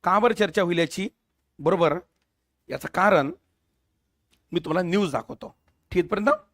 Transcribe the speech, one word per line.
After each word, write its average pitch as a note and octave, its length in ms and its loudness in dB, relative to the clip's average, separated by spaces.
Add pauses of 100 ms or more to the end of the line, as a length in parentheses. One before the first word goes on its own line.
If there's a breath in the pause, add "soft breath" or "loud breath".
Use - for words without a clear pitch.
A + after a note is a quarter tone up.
का F#3 140 2
बरं A3+ 160 2
चर्चा G3+ 280 0
होईल F3 160 0
याची? E3+ 300 -2 (500)
बरोबर, E3 400 2 (680)
याचं C#3 260 -10
कारण F3 380 2 (1200)
मी E3+ 80 -2
तुम्हाला E3+ 280 -2
न्यूज F#3 240 0
दाखवतो. - 440 -10 (340)
ठीक F3+ 140 0
इथपर्यंत? G#3 240 -2 (260)